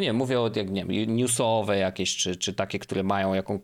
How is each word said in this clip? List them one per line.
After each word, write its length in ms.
nie 60
wiem, 80
mówię 260
o, 140
jak, 140
nie 160
wiem, 300
newsowe 600
jakieś, 400
czy, 180
czy 180
takie, 260
które 240
mają 300
jaką-, 300